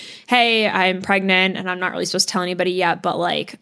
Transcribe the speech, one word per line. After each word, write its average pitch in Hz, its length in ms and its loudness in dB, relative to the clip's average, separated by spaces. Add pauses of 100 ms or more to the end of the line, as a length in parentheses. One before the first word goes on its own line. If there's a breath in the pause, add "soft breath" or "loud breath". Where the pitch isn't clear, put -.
(260 loud breath)
"Hey, 233 440 2
I'm 185 320 2
pregnant 190 560 2
and 185 120 -4
I'm 180 120 -6
not 185 100 -2
really 180 140 -4
supposed 185 240 -2
to - 20 -6
tell 185 120 0
anybody 180 280 0
yet, 175 320 0
but, 170 160 0
like, 160 420 -4